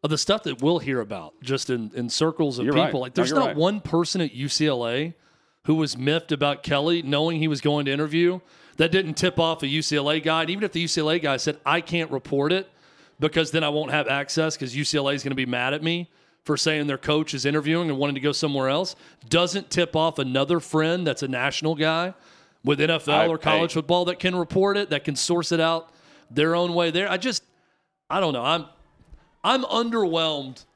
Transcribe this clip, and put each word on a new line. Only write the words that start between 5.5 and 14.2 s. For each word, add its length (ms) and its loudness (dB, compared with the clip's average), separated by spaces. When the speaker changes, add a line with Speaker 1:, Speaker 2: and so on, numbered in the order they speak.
Speaker 1:
who 100 4
was 220 0
miffed 340 0
about 320 0
Kelly 400 0
knowing 360 0
he 80 2
was 140 -2
going 240 2
to 60 0
interview 480 2
that 140 4
didn't 220 2
tip 260 -2
off 240 0
a 40 -4
U 140 0
C 140 -2
L 140 0
A 100 2
guy. 220 0
And 80 -4
even 140 -4
if 100 -4
the 80 -2
U 60 -2
C 140 -2
L 80 0
A 100 2
guy 180 0
said, 280 -2
"I 160 2
can't 300 -4
report 400 0
it 180 -2
because 320 0
then 120 0
I 60 0
won't 220 -2
have 160 0
access 500 0